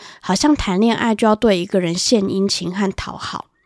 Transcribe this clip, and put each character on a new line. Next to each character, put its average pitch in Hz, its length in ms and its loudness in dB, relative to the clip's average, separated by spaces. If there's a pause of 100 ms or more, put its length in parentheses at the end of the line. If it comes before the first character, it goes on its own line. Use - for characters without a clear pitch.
(220)
好 - 120 -2
像 302 220 2
谈 190 240 -2
恋 226 160 2
爱 226 180 0
就 220 140 2
要 214 80 6
对 214 240 2
一 170 60 -2
个 190 160 0
人 170 120 -2
献 196 360 0
殷 190 180 0
勤 180 260 -4
和 196 200 0
讨 - 240 -12
好， - 300 -10 (180)